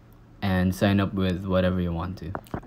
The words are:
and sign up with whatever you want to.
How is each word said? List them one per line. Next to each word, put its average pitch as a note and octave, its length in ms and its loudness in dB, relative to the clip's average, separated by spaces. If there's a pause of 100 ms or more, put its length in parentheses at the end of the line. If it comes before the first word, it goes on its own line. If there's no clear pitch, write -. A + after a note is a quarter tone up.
(400)
and F#2 320 2
sign G2+ 280 2
up G2 120 0
with F#2+ 320 -2
whatever F#2 360 2
you F2 120 -2
want F2+ 260 -6
to. - 120 -10 (360)